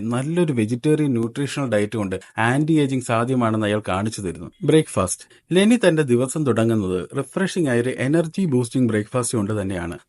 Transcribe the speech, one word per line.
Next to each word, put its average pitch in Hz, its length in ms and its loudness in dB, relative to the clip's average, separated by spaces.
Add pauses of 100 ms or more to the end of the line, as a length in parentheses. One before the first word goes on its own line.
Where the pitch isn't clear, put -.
(120)
നല്ലൊരു 156 480 0
വെജിറ്റേറിയൻ 139 560 0
ന്യൂട്രീഷണൽ 131 580 -4
ഡയറ്റ് 104 240 0
കൊണ്ട് 95 180 -2 (300)
ആന്റി 151 280 2 (100)
ഏജിംഗ് 131 240 -2
സാധ്യമാണെന്ന് 117 600 0
അയാൾ 107 200 0
കാണിച്ചു 104 360 -2
തരുന്നു. 82 240 -8 (200)
ബ്രേക്ക്ഫാസ്റ്റ്. 147 560 0 (320)
ലെനി 214 280 6
തന്റെ 156 280 4
ദിവസം 127 360 0
തുടങ്ങുന്നത് 107 500 2 (200)
റിഫ്രഷിംഗ് 170 540 -2
ആയൊരു 120 200 0 (140)
എനർജി 165 380 0 (100)
ബൂസ്റ്റിംഗ് 123 380 0
ബ്രേക്ക്ഫാസ്റ്റ് 117 460 -2
കൊണ്ട് 104 220 -2
തന്നെയാണ്. 85 380 -6 (100)